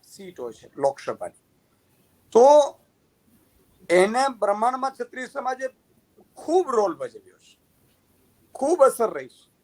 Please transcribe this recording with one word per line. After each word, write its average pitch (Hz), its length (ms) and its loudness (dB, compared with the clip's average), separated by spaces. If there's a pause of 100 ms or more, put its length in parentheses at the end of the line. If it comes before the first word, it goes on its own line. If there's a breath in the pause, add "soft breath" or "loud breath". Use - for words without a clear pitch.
સીટ - 360 -20
હોય 120 140 -12
છે - 240 -20
લોકસભાની, 135 640 -6 (880)
તો 277 480 6 (1080)
એને 208 360 2 (140)
પ્રમાણમાં 240 520 -2
ક્ષત્રિય 247 360 -12
સમાજે 262 420 -8 (640)
ખૂબ 349 340 -2
રોલ 202 280 -2
ભજવ્યો 120 400 -16
છે, - 220 -20 (960)
ખૂબ 302 300 0
અસર 226 300 0
રહી 135 140 -12
છે. - 220 -20 (140)